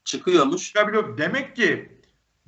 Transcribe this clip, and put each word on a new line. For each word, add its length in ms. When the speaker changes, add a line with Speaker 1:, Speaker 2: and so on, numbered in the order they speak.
Speaker 1:
Çıkıyormuş. 640
Speaker 2:
Çıkabiliyor. 520
Demek 380
ki 440